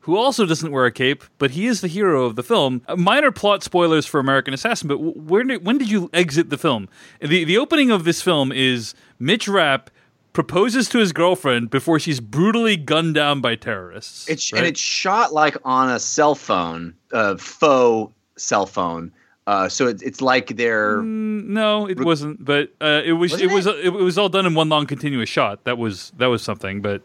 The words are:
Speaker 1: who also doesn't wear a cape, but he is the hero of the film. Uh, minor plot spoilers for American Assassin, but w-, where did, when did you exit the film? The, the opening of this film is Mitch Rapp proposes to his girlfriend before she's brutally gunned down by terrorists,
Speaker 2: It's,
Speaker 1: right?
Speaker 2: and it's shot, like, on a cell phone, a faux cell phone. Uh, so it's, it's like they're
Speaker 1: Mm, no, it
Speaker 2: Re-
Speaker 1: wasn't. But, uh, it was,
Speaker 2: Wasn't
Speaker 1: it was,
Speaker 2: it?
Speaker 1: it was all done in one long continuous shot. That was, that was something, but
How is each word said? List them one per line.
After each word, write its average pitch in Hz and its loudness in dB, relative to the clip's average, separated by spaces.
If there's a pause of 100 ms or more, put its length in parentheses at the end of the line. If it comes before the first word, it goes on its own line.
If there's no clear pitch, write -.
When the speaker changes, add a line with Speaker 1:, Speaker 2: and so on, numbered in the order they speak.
Speaker 1:
who 165 0
also 233 2
doesn't 160 -2
wear 131 2
a 120 2
cape, 135 -2 (120)
but 135 0
he 180 -4
is 233 0
the 180 -4
hero 170 0
of 117 -2
the 123 -6
film. 135 0
Uh, 175 -6
minor 233 2
plot 202 0
spoilers 165 2
for 147 -2
American 135 0
Assassin, 208 -4
but 143 -2
w-, 156 -4
where 165 0
did, 233 -4
when 240 2
did 254 -2
you 190 0
exit 160 2
the - -2
film? 117 -2 (320)
The, 165 2
the 175 2
opening 285 2
of 175 2
this 165 0
film 143 0
is 127 -2 (240)
Mitch 165 -2
Rapp 156 2 (420)
proposes 208 0
to 240 2
his 196 4
girlfriend 143 0
before 160 0
she's 139 -4
brutally 202 2
gunned 156 0
down 147 2
by 117 0
terrorists, 95 -10
Speaker 2:
It's, - -6
Speaker 1:
right? 185 -2
Speaker 2:
and 175 2
it's 165 -4
shot, 202 0
like, 151 2
on 131 2
a 120 -2
cell 147 2
phone, 85 -4 (180)
a 104 0
faux 123 2 (240)
cell 101 0
phone. 85 -6 (360)
Uh, 95 0
so 127 0
it's, 104 -4
it's - -10
like 127 0
they're 107 0
Speaker 1:
Mm, 220 -4
no, 214 -2
it 190 -6
Speaker 2:
Re- 175 0
Speaker 1:
wasn't. 151 -2
But, 143 0
uh, 151 2
it 165 2
was, 170 0
Speaker 2:
Wasn't 185 0
Speaker 1:
it 190 2
was, 190 2
Speaker 2:
it? 180 -2
Speaker 1:
it 180 2
was 185 0
all 202 2
done 190 0
in 175 0
one 156 2
long 151 2
continuous 139 -4
shot. 107 -2
That 123 -2
was, 110 -6
that 120 2
was 120 2
something, 98 -8
but 101 -2